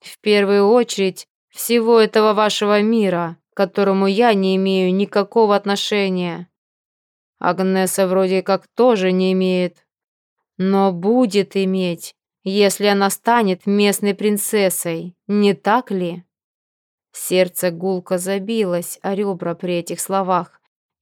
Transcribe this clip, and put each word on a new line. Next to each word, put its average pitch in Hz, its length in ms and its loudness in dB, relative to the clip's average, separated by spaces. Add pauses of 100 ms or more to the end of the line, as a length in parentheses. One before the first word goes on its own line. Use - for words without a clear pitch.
«В - 200 -20
первую 202 480 2
очередь, 214 580 0 (220)
всего 233 500 0
этого 214 340 2
вашего 208 480 0
мира, 190 580 0 (140)
к - 40 -20
которому 196 500 0
я 214 280 4
не 190 220 0
имею 190 380 0
никакого 202 600 0
отношения. 190 920 -4 (920)
Агнеса 185 640 0
вроде 185 360 0
как 190 260 -2
тоже 220 420 2
не 185 220 0
имеет, 185 520 -2 (720)
но 196 340 2
будет 202 640 0
иметь, 185 580 -2 (300)
если 202 420 0
она 196 240 2
станет 214 560 0
местной 202 480 0
принцессой, 196 1000 -2 (100)
не 202 280 2
так 233 360 -2
ли?» 180 340 -6 (880)
Сердце 180 580 -2
гулко 180 480 -4
забилось 190 840 -4
о 196 120 -4
ребра 185 400 -4
при 175 200 -6
этих 170 260 -6
словах. 185 600 -4 (420)